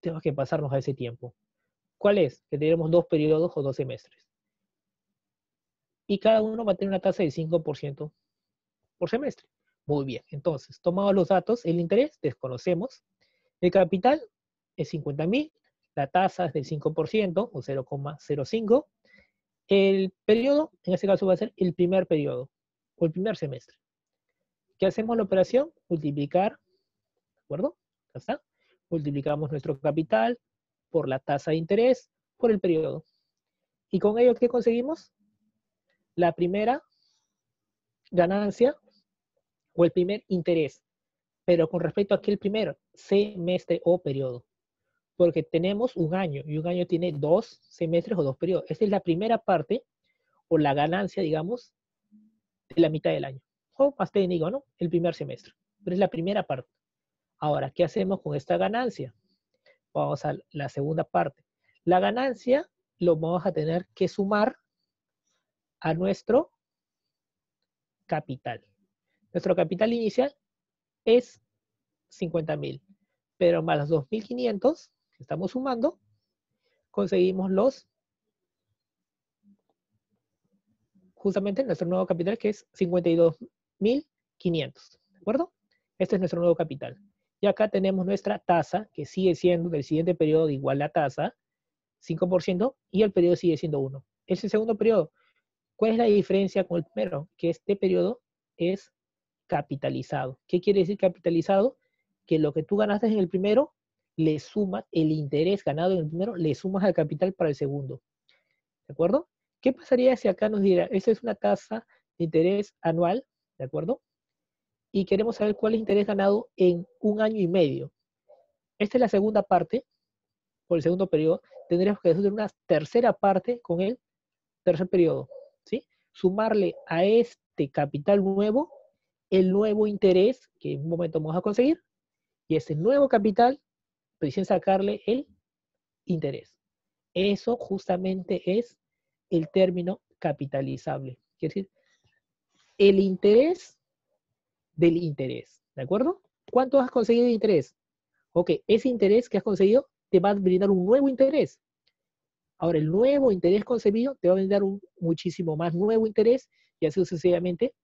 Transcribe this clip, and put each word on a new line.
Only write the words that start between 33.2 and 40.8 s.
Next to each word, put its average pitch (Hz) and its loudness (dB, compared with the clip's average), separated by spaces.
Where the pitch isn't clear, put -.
¿Y 185 0
con 214 0
ello 240 6
qué 240 2
conseguimos? 247 -2
La 170 0
primera 208 -2
ganancia 202 0
o 170 4
el 170 2
primer 185 -2
interés, 165 -2